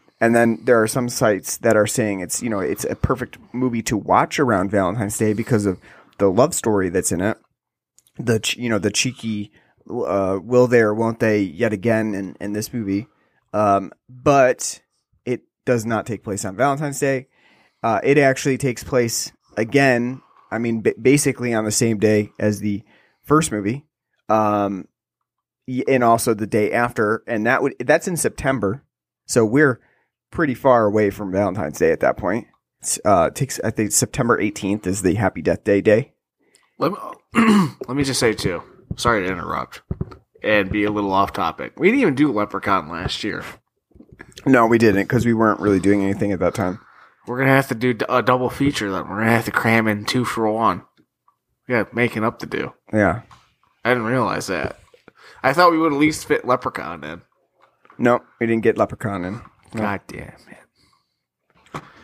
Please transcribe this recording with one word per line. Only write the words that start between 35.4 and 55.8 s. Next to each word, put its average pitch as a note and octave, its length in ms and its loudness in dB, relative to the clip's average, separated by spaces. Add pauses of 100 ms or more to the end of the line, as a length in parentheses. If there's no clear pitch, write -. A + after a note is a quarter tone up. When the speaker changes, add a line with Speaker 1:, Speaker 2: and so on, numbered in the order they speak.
Speaker 1:
Death E2 220 -2
Day G2+ 160 2
day. G#2+ 320 2 (640)
Speaker 2:
Let D3 140 -2
me, G#3 60 -10 (360)
<clears throat> G#3 360 4 (180)
let B2+ 80 -6
me C#3+ 80 0
just C3+ 160 -2
say A2+ 140 2
too, F2+ 280 -4 (360)
sorry A2 280 0
to F#2 60 -4
interrupt E2+ 500 -8 (640)
and G2+ 260 2
be G#2 140 -2
a G#2 80 0
little G#2 200 -2
off G2 220 2
topic. D#2+ 440 -6
We D#3+ 100 2
didn't C4+ 140 2
even D#3+ 140 2
do C#3+ 160 2
Leprechaun G2 580 -2
last E2+ 340 -8
year. F2 200 -6 (1000)
Speaker 1:
No, B2+ 220 6
we A#2 100 6
didn't, G#2 300 4
'cause A#2 180 0
we A#2 80 2
weren't A2 260 2
really G2 200 2
doing G2 240 2
anything G2 280 -2
at F2 80 -4
that F2 140 0
time. F#2+ 260 -4 (460)
Speaker 2:
We're B2 140 -8
gonna C3+ 160 4
have C3+ 140 0
to B2 60 -4
do B2 200 0
d-, G#2+ 120 -4
a B2 140 0
double B2+ 280 0
feature C#3 420 -2
then. D#2+ 180 -6
We're F#2+ 100 -8
gonna A2+ 120 2
have A2+ 140 2
to G#2+ 60 -6
cram A2+ 360 0
in G#2 180 -4
two B2+ 180 -2
for A2+ 280 -2
one. G#2+ 320 0 (840)
We B2+ 60 -4
got A2+ 220 -2
making A#2 280 -2
up A2+ 160 -4
to - 60 -14
do. - 280 -8 (200)
Speaker 1:
Yeah. G#2 280 2 (600)
Speaker 2:
I A2+ 60 -2
didn't B2 160 0
realize A2 420 -2
that. E2+ 300 -6 (640)
I C3+ 120 2
thought F3 180 6
we D#3+ 80 2
would D#3+ 140 2